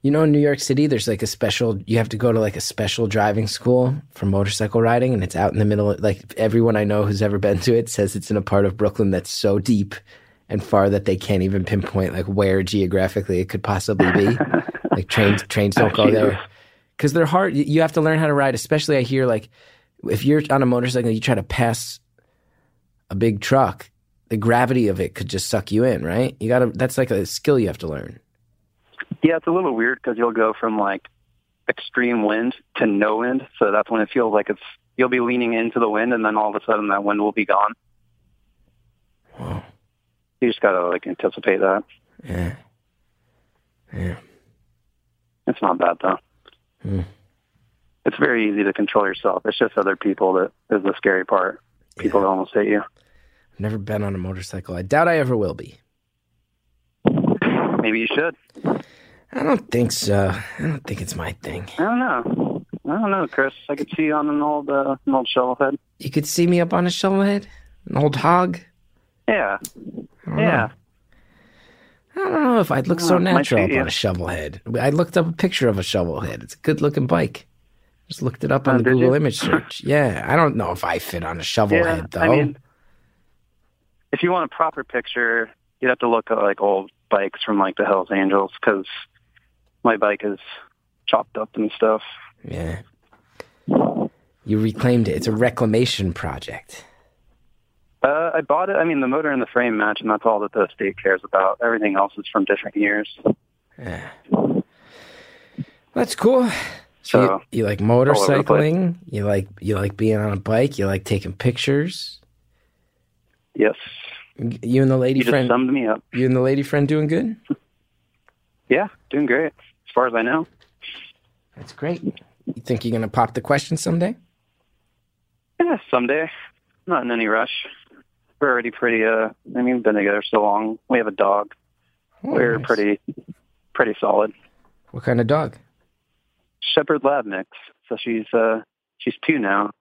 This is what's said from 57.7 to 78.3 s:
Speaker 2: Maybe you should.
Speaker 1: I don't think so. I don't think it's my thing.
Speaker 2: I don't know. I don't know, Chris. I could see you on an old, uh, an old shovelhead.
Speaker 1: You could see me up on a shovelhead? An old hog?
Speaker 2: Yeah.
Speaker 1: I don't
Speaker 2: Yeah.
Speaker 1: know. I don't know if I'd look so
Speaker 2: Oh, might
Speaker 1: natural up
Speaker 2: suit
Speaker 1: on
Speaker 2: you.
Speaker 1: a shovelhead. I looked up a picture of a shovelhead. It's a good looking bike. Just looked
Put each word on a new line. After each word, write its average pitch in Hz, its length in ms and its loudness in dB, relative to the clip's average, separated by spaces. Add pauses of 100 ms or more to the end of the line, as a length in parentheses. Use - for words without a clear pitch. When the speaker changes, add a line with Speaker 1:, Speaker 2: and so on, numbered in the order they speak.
Speaker 2:
Maybe 113 180 0
you 113 160 -2
should. 160 220 -2 (960)
Speaker 1:
I - 100 -6
don't - 260 0
think 120 220 0
so. 101 400 0 (280)
I - 40 -8
don't 80 220 -4
think - 180 -8
it's - 140 -10
my 82 160 -8
thing. 87 440 -12
Speaker 2:
I - 60 -4
don't 233 160 0
know. - 680 -4 (220)
I 226 140 -2
don't 202 100 0
know, 190 160 0
Chris. 135 260 0 (160)
I 147 60 -4
could 143 220 -8
see 160 80 0
you 151 100 0
on 147 140 0
an 147 140 -2
old, 147 280 -2
uh, 139 240 0 (120)
an 139 80 0
old 131 200 0
shovelhead. 131 420 0 (220)
Speaker 1:
You 135 120 -8
could 151 160 0
see 170 200 2
me 175 140 4
up 170 120 0
on 180 140 2
a 175 40 0
shovelhead? 196 560 0 (400)
An - 100 -6
old 143 180 2
hog? 175 460 2 (640)
Speaker 2:
Yeah. 107 320 0 (680)
Speaker 1:
I - 40 -6
don't 151 80 -2
Speaker 2:
Yeah. 127 300 2
Speaker 1:
know. - 20 -8 (1400)
I 349 40 -6 (100)
don't 320 160 0
know 240 160 4
if 175 100 0
I'd 135 180 0
look 170 120 0
so 170 160 4
Speaker 2:
Oh, - 20 4
might 180 140 2
Speaker 1:
natural 131 320 4
up 87 60 0
Speaker 2:
suit 135 80 2
Speaker 1:
on 135 60 0
Speaker 2:
you. - 20 -2
Speaker 1:
a - 40 -4
shovelhead. 90 880 -4
I 135 120 2
looked 165 260 0
up 165 100 2
a 170 60 -4
picture 175 360 0
of 101 100 2
a 95 40 -2
shovelhead. 76 600 -2
It's - 120 -18
a - 40 -20
good 151 240 -2
looking 147 240 0
bike. - 400 0 (600)
Just - 120 -16
looked 131 240 -4